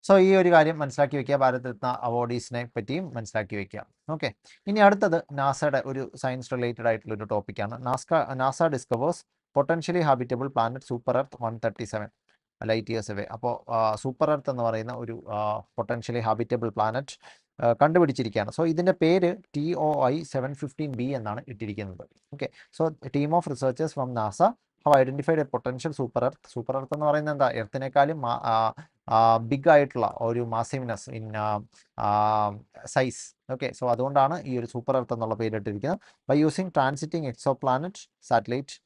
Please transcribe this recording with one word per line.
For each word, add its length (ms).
So, 60
ഈ 20
ഒരു 120
കാര്യം 280
മനസ്സിലാക്കി 360
വെക്കുക, 240
ഭാരത് 280
രത്ന 180
awardee-സിനെ 560
പറ്റിയും 280
മനസ്സിലാക്കി 420
വെക്കുക. 220
ഓക്കെ, 140
ഇനി 180
അടുത്തത് 320
നാസയുടെ 400
ഒരു 120
സയൻസ് 320
റിലേറ്റഡ് 360
ആയിട്ടുള്ള 280
ഒരു 140
ടോപ്പിക്കാണ്. 420
നാസ്ക-, 360
നാസ 180
discovers 420
potentially 500
habitable 480
planet 340
super 300
earth 140
one 180
thirty-seven 460
light 240
years 200
away. 120
അപ്പോൾ, 180
ആ, 20
സൂപ്പർ 300
എർത്ത് 200
എന്ന് 140
പറയുന്ന 260
ഒരു, 120
ആ, 20
potentially 480
habitable 500
planet, 300
ആ, 180
കണ്ടുപിടിച്ചിരിക്കുകയാണ്. 760
So, 60
ഇതിൻ്റെ 280
പേര് 300
ടി 100
ഒ 20
ഐ 40
സെവൻ 180
ഫിഫ്റ്റീൻ 380
ബി 80
എന്നാണ് 220
ഇട്ടിരിക്കുന്നത്. 520
ഓക്കെ, 120
so 60
team 240
of 140
researchers 440
from 220
nasa 280
have 140
identified 440
a 20
potential 440
super 280
earth. 100
സൂപ്പർ 0
എർത്ത്, 160
സൂപ്പർ 240
എർത്ത് 200
എന്ന് 120
പറയുന്നത് 260
എന്താ? 140
എർത്തിനേക്കാളും 640
മാ-, 120
ആ, 20
ആ, 20
ബിഗ് 240
ആയിട്ടുള്ള 340
ഒരു 160
massiveness 500
in, 80
ആ, 60
ആ, 20
size. 260
ഓക്കെ, 140
so 40
അതുകൊണ്ടാണ് 420
ഈ 100
ഒരു 140
സൂപ്പർ 260
എർത്ത് 160
എന്നുള്ള 260
പേരിട്ടിരിക്കുന്നത്. 560
By 80
using 300
transiting 560
exoplanet 640
satellite 440